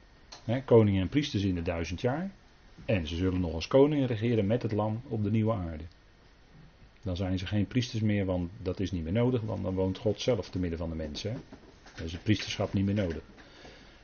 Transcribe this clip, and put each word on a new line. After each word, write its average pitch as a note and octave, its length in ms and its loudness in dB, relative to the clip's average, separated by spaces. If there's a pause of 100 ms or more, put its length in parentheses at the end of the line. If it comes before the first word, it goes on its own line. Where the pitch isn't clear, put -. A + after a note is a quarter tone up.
(440)
Hè, B2 200 -2
koningen G#2 380 8
en F2+ 80 0
priesters A2 340 0
in F#2+ 120 2
de E2+ 60 -2
duizend E2+ 400 -4
jaar. D#3+ 300 -2 (540)
En F2+ 220 0
ze E2 80 -4
zullen F2+ 240 0
nog E2+ 140 0
als E2 140 -6
koningen C#3 400 6
regeren A2 400 0
met A#2+ 140 2
het A2 100 -2
lam G#2+ 360 -2
op A2 160 -2
de G2+ 80 2
nieuwe A2 220 2
aarde. E2 300 -6 (1160)
Dan F2+ 140 -4
zijn F#2 220 -2
ze F#2 80 -4
geen G#2 220 0
priesters A#2+ 340 -2
meer, G#2 240 2
want F2+ 260 -2 (100)
dat F2+ 180 -4
is F2+ 120 -2
niet E2+ 120 -4
meer E2 100 -2
nodig, A#2+ 280 2
want G2+ 220 -4
dan F#2+ 100 -2
woont F#2+ 240 0
God - 240 -2
zelf A2+ 280 0
te F#2 100 -4
midden E2+ 200 -2
van E2 100 -4
de E2 60 -6
mensen, D#2 360 -6
hè. C3 60 -6 (580)
Dan E2+ 100 -10
is D#2+ 60 -6
het F2 120 -10
priesterschap - 500 0
niet G2 120 2
meer G2 100 0
nodig. E2 260 -2 (840)